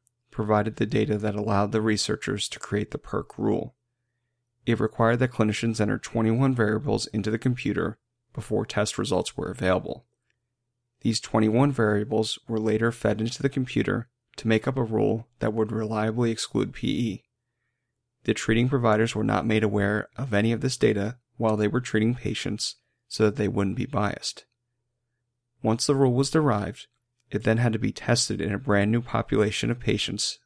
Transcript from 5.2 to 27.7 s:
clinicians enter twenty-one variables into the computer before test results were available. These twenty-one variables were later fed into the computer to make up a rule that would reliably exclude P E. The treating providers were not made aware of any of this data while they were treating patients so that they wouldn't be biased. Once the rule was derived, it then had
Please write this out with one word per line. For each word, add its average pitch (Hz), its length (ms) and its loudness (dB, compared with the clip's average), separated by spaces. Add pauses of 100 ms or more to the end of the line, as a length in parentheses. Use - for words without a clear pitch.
clinicians 110 480 0
enter 104 160 2
twenty-one 117 580 2
variables 107 520 0
into 107 240 -2
the 110 60 -2
computer 107 600 -2 (340)
before 107 340 -4
test - 320 -2
results 92 380 -2
were - 160 -6
available. 92 540 -2 (960)
These 113 180 0
twenty-one 117 540 2
variables 110 760 0
were 113 140 -2
later 110 320 2
fed 104 260 0
into 113 220 -4
the 139 80 0
computer 113 580 -2 (340)
to 117 60 -2
make 110 200 2
up 131 80 -2
a 131 80 -2
rule 110 440 0 (100)
that 110 160 -2
would 110 180 -2
reliably 110 600 0
exclude 107 420 -2
P - 140 -6
E. 110 360 -2 (1000)
The 113 100 0
treating 117 340 2
providers 117 460 2
were 110 100 -2
not 104 220 0
made 110 180 4
aware 104 540 0
of 127 160 -4
any 107 180 4
of 117 100 -2
this 131 160 -2
data 107 420 2 (180)
while 110 180 2
they 104 120 2
were 107 120 0
treating 113 360 0
patients - 600 -6 (300)
so - 180 2
that 104 100 2
they 104 120 0
wouldn't 101 280 0
be 139 100 -2
biased. - 600 -4 (1160)
Once 110 240 2
the 147 80 4
rule 135 200 4
was 135 180 0
derived, 113 560 0 (420)
it 107 140 -4
then 110 140 4
had 120 160 2